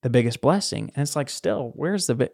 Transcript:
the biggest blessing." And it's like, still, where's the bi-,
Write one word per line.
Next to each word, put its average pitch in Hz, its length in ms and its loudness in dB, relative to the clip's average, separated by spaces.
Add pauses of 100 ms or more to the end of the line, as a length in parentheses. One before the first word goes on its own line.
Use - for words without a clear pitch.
the 123 60 0
biggest 120 320 2
blessing." 131 540 0
And 143 80 -2
it's 147 120 -4
like, 143 140 -4
still, 160 460 -4
where's 180 320 -2
the 120 80 2
bi-, - 180 2